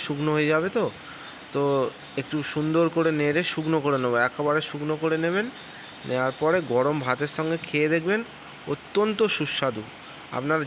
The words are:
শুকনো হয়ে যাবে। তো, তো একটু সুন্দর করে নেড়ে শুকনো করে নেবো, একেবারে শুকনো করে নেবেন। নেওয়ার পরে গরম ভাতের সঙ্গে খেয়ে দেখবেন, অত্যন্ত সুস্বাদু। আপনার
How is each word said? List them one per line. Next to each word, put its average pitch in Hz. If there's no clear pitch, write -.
শুকনো 151
হয়ে 151
যাবে। 160
তো, 202
তো 143
একটু 151
সুন্দর 156
করে 160
নেড়ে 147
শুকনো 160
করে 143
নেবো, 120
একেবারে 147
শুকনো 147
করে 160
নেবেন। 190
নেওয়ার 127
পরে 160
গরম 139
ভাতের 127
সঙ্গে 160
খেয়ে 151
দেখবেন, 170
অত্যন্ত 208
সুস্বাদু। 127
আপনার 147